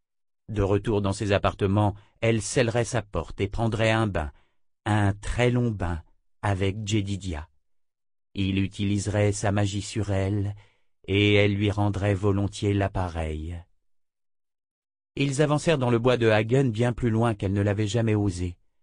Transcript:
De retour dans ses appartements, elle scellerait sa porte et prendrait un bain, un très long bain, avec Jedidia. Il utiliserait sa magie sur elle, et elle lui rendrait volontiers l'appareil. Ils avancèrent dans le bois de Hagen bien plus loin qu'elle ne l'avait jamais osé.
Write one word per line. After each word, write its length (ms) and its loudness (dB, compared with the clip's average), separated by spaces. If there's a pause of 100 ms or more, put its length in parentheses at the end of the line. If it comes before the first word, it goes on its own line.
(480)
De 140 -2
retour 400 2
dans 100 0
ses 200 -2
appartements, 640 2 (260)
elle 200 2
scellerait 460 0
sa 160 -2
porte 380 -8
et 80 0
prendrait 440 0
un 140 2
bain, 260 -4 (540)
un 260 2
très 380 0
long 200 2
bain, 320 -4 (380)
avec 480 -2
Jedidia. 600 -4 (840)
Il 240 0
utiliserait 760 0
sa 200 -2
magie 300 -2
sur 280 -6
elle, 460 -2 (500)
et 280 4
elle 200 4
lui 160 0
rendrait 440 0
volontiers 600 0
l'appareil. 880 -4 (1500)
Ils 260 0
avancèrent 360 2
dans 120 0
le 80 4
bois 180 4
de 120 2
Hagen 420 4
bien 220 0
plus 180 -2
loin 240 2
qu'elle 180 -2
ne 100 2
l'avait 240 0
jamais 280 0
osé. 420 -2 (260)